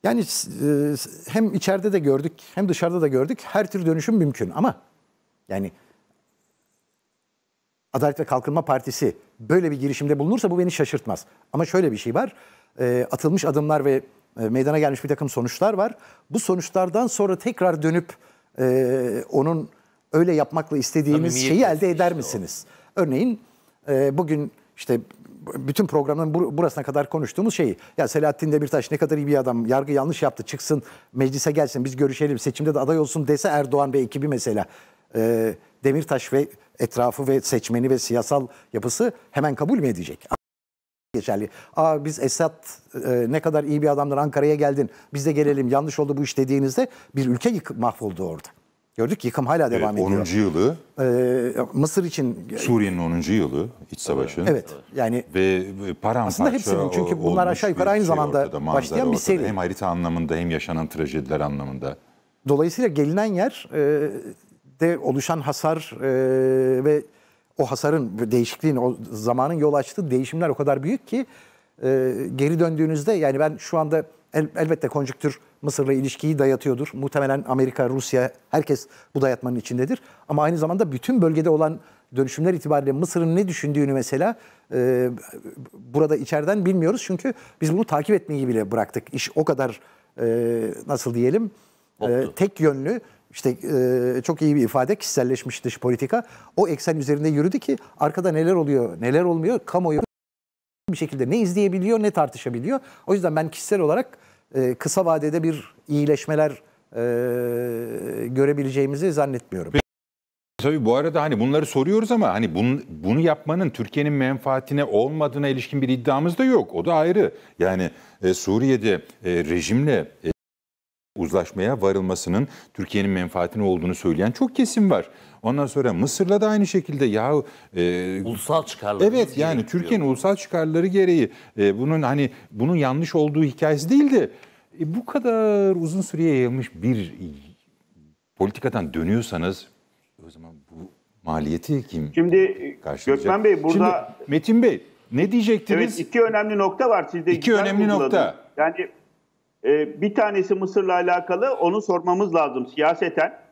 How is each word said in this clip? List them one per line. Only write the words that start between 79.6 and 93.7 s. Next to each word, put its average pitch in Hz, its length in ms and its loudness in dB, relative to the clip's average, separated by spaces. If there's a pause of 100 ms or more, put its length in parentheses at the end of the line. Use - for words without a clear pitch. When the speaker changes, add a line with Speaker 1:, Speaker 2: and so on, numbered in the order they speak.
Speaker 1:
Ama 151 140 2
aynı 165 140 2
zamanda 165 340 0
bütün 214 300 0
bölgede 160 280 2
olan 156 300 2 (360)
dönüşümler 147 380 0
itibariyle 143 380 0
Mısır'ın 165 440 0
ne 196 120 2
düşündüğünü 147 460 0
mesela, 139 420 0 (380)
e, 127 360 2 (640)
burada 147 420 0
içeriden 165 500 0
bilmiyoruz. 185 400 2
Çünkü 190 280 -4 (280)
biz 156 120 2
bunu 214 120 0
takip 151 300 2
etmeyi 143 320 -2
bile 110 240 0
bıraktık. 110 420 -2
İş - 220 -6
o 156 100 2
kadar, 131 340 -2 (420)
e, 117 40 0 (600)
nasıl 127 260 -2
diyelim, 151 380 0 (500)
e, 107 40 -2
Speaker 2:
Koptu. 123 300 0
Speaker 1:
tek 196 240 -2
yönlü, 151 420 0 (300)
işte, - 180 -2
e, 127 720 0